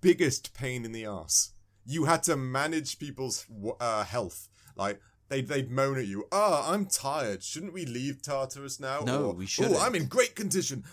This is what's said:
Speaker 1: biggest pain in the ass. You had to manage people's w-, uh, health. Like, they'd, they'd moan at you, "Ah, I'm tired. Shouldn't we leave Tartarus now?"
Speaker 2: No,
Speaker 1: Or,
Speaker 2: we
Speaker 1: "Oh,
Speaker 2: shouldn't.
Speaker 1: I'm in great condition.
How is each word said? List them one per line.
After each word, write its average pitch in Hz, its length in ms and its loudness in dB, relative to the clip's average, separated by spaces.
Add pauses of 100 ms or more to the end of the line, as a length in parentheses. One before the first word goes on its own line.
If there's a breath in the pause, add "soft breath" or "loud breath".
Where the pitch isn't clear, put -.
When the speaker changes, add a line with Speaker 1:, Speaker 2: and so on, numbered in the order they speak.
Speaker 1:
biggest 170 520 4
pain 127 320 -6
in 113 60 -8
the 113 140 -8
ass. 92 460 0 (340)
You 147 200 0
had 160 180 6
to 165 120 4
manage 139 640 -2
people's 139 460 -6
w-, 107 340 -6
uh, 113 240 2
health. 107 440 -4 (280 soft breath)
Like, 101 260 -2 (280 soft breath)
they'd, 135 180 0
they'd 139 240 -2
moan 135 260 2
at 123 80 -2
you, 101 260 -6
"Ah, 180 400 4
I'm 202 140 2
tired. 135 580 -2
Shouldn't 165 300 -8
we 180 120 -6
leave 131 360 -4
Tartarus 139 580 -6
now?" 139 220 -4
Speaker 2:
No, 131 280 0
Speaker 1:
Or, 98 40 -2
Speaker 2:
we 90 120 -6
Speaker 1:
"Oh, - 20 -4
Speaker 2:
shouldn't. - 340 4
Speaker 1:
I'm 220 140 2
in 160 120 0
great 240 280 2
condition. 143 580 -2